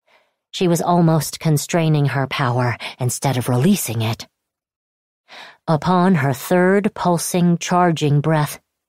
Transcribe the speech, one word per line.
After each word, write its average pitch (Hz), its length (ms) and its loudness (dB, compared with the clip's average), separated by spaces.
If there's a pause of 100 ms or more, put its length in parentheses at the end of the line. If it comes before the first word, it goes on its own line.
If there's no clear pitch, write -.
(520)
She 185 160 -2
was 170 140 0
almost 165 580 2
constraining 156 680 0
her 135 220 -2
power 123 500 -2 (220)
instead 127 380 -2
of 123 120 -4
releasing 123 520 0
it. 113 260 -6 (1400)
Upon 175 480 2
her 139 180 0
third 185 600 0
pulsing, 175 640 0
charging 151 640 0
breath, 151 380 -2 (300)